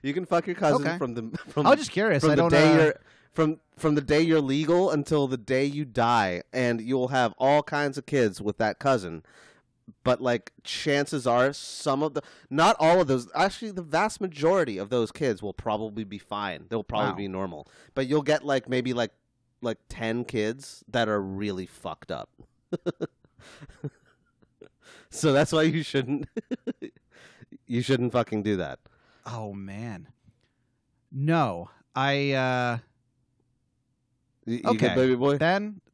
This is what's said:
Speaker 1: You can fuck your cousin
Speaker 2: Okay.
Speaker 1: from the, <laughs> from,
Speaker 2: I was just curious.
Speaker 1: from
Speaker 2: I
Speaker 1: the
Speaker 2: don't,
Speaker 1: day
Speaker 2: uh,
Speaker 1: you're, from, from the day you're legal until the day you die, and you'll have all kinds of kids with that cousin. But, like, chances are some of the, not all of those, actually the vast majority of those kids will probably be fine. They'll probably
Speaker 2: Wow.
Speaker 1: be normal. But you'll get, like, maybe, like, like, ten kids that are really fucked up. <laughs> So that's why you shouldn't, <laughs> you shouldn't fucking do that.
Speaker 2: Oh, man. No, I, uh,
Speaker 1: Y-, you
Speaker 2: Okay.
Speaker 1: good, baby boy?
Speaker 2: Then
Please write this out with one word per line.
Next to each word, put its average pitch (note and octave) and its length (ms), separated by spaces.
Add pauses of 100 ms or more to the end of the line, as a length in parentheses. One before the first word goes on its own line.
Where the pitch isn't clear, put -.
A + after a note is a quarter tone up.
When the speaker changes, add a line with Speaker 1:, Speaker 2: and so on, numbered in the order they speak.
Speaker 1:
You C#3 100
can F3 140
fuck E3+ 220
your F3 80
cousin C#3+ 280
Speaker 2:
Okay. E3 140
Speaker 1:
from B2 160
the, A2+ 240
<laughs> - 80
from, D3 180
Speaker 2:
I A3+ 60
was D4 80
just D4 140
curious. F#3 320
Speaker 1:
from D3+ 80
Speaker 2:
I - 20
Speaker 1:
the D3 80
Speaker 2:
don't, E3+ 80
Speaker 1:
day D#3+ 220
Speaker 2:
uh, D#3+ 40
Speaker 1:
you're, D#3 180 (400)
from, D#3+ 260 (160)
from D#3 180
the D3 60
day D3 200
you're D#3+ 200
legal D#3 500
until C#3+ 380
the C3 80
day C3 280
you C#3+ 200
die, A2+ 580 (100)
and A#2+ 280
you'll B2+ 280
have B2+ 300
all C#3+ 240
kinds C#3+ 360
of B2+ 80
kids A#2 360
with G2+ 160
that G#2+ 220
cousin. F#2+ 420 (800)
But, B2 180
like, B2 300 (140)
chances C#3+ 640
are B2 240
some - 500
of D3+ 120
the, D3 80 (280)
not E3+ 300
all E3+ 200
of D#3+ 60
those, B2+ 260
actually G3 380
the F3+ 120
vast E3 380
majority D#3+ 560
of G2 140
those A#2+ 220
kids A#2+ 280
will G2+ 140
probably A2 480
be G2+ 160
fine. G2 500
They'll A2+ 140
probably G#2+ 280
Speaker 2:
Wow. E2+ 60
Speaker 1:
be G2 120
normal. F#2 400 (260)
But C3+ 140
you'll D3 140
get, C#3+ 220
like, C3+ 240
maybe, B2+ 240
like, A#2 200 (500)
like, A#2 160 (100)
ten A2+ 360
kids A#2 640
that A#2 200
are G#2 140
really F#2+ 440
fucked - 440
up. B1+ 180 (440)
<laughs> F3 180 (2250)
So D#3 240
that's D3 200
why D#3 100
you D#3+ 200
shouldn't, C3+ 460 (600)
<laughs> - 760
you A#2+ 140
shouldn't B2 320
fucking A2+ 300
do G#2 140
that. D2 240 (440)
Speaker 2:
Oh, A2+ 280
man. G2 560 (1040)
No, C3+ 580 (240)
I, C#3 380
uh, B2+ 460 (1700)
Speaker 1:
Y-, A2+ 80
you B2 160
Speaker 2:
Okay. G#3+ 180
Speaker 1:
good, F#2 60
baby C3 200
boy? C#3 240
Speaker 2:
Then G3 420 (140)